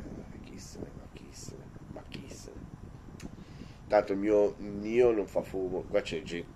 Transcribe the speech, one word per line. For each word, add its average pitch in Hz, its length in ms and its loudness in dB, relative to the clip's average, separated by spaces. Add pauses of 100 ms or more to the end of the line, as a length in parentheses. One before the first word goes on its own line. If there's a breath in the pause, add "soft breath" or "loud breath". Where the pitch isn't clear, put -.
(320)
vecchissime, - 580 -10 (120)
vecchissime, - 640 -14 (280)
vecchissime. - 680 -12 (1300 loud breath)
Tanto 104 240 6
il 98 60 2
mio, 104 400 6
il 104 120 -6
mio 113 400 6
non 101 140 2
fa 87 160 2
fumo. 92 400 -2
Qua 101 200 2
c'è 82 200 -4
gen-, 85 240 -4 (100)